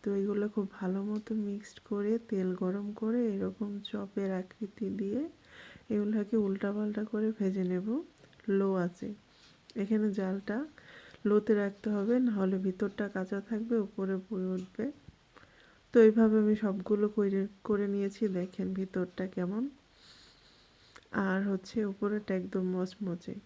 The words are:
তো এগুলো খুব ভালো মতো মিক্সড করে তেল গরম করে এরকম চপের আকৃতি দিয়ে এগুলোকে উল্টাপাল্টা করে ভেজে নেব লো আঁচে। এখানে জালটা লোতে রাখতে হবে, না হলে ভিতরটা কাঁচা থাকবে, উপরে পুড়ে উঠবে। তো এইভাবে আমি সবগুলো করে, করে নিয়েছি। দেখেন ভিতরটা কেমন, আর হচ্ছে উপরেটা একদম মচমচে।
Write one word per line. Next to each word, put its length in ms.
তো 40
এগুলো 340
খুব 120
ভালো 220
মতো 200
মিক্সড 320
করে 240
তেল 180
গরম 240
করে 200
এরকম 360
চপের 420
আকৃতি 460
দিয়ে 220
এগুলোকে 420
উল্টাপাল্টা 560
করে 160
ভেজে 320
নেব 160
লো 100
আঁচে। 260
এখানে 240
জালটা 380
লোতে 240
রাখতে 320
হবে, 200
না 120
হলে 180
ভিতরটা 480
কাঁচা 340
থাকবে, 260
উপরে 280
পুড়ে 280
উঠবে। 300
তো 20
এইভাবে 360
আমি 120
সবগুলো 420
করে, 260
করে 260
নিয়েছি। 280
দেখেন 280
ভিতরটা 460
কেমন, 280
আর 140
হচ্ছে 260
উপরেটা 480
একদম 240
মচমচে। 600